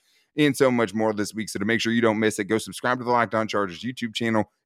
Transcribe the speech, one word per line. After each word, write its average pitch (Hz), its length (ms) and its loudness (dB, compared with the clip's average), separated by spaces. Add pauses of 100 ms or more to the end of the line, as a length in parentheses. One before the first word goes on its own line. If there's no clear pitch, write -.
(360)
and 147 200 2
so 131 140 4
much 117 220 0
more 110 220 2
this 104 180 -4
week. 104 160 -6
So - 120 -8
to 98 40 -2
make 113 160 0
sure 113 120 0
you 117 100 2
don't 110 160 4
miss 110 220 2
it, 101 40 -2
go 110 140 0
subscribe 123 400 -4
to 123 60 -8
the 120 80 -2
Locked 117 240 2
On 110 120 0
Chargers 95 340 -4
YouTube 120 320 -8
channel 113 360 0 (160)